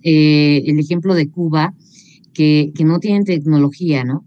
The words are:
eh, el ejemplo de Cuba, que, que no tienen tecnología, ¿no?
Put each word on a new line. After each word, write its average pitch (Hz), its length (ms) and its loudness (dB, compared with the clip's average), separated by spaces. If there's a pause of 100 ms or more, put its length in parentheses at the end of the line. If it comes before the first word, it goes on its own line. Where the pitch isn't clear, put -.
eh, 151 640 2
el 151 120 0
ejemplo 170 380 -2
de 151 140 -2
Cuba, 160 440 -4 (600)
que, 151 420 2
que 160 80 -2
no 165 160 2
tienen 202 240 0
tecnología, 147 800 0
¿no? 131 240 -6